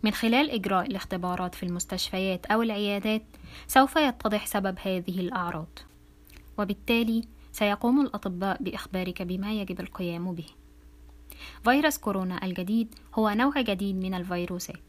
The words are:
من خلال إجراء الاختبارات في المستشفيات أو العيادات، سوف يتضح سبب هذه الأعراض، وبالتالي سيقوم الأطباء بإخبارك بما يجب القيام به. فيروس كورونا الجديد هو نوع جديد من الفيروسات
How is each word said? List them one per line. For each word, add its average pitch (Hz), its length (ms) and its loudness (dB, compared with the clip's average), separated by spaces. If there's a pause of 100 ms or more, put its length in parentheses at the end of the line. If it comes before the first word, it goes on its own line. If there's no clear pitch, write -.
من 214 80 4
خلال 240 400 4
إجراء 190 360 2
الاختبارات 180 680 -4
في - 80 -10
المستشفيات 185 840 -2
أو 220 160 4
العيادات، 208 600 0 (440)
سوف 269 300 6
يتضح 233 500 2
سبب 190 360 -2
هذه 185 380 -2
الأعراض، 175 580 -4 (800)
وبالتالي 226 640 0 (300)
سيقوم 226 480 2
الأطباء 196 600 -2
بإخبارك 185 600 -6
بما 190 300 -4
يجب 190 280 -4
القيام 175 540 -6
به. 165 120 -8 (1160)
فيروس 285 340 4
كورونا 190 460 -2
الجديد 190 500 -2 (200)
هو 220 160 4
نوع 262 300 2
جديد 196 360 0
من 185 180 -2
الفيروسات 180 760 -4